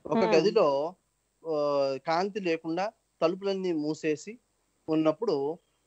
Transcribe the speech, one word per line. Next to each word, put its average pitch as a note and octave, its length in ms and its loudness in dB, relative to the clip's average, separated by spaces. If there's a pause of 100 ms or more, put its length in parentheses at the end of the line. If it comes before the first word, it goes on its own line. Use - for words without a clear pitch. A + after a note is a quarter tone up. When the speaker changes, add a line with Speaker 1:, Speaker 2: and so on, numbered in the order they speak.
Speaker 1:
ఒక - 100 0
Speaker 2:
మ్మ్. A3 180 4
Speaker 1:
గదిలో, D#3+ 600 2 (520)
ఆ, D#3+ 60 -4 (540)
కాంతి F#3+ 340 -2
లేకుండా E3+ 520 -2 (300)
తలుపులన్నీ F#3+ 500 0
మూసేసి D#3 680 -4 (500)
ఉన్నప్పుడు D#3 720 0 (280)